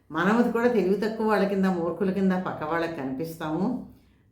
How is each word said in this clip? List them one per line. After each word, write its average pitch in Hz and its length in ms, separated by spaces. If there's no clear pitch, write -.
మనది 196 400
కూడా 233 160
తెలివి 196 260
తక్కువ 220 340
వాళ్ళ 196 200
కింద, 190 160
మూర్ఖుల 180 460
కింద 190 220
పక్క 180 320
వాళ్ళకి 160 320
కనిపిస్తాము. 160 920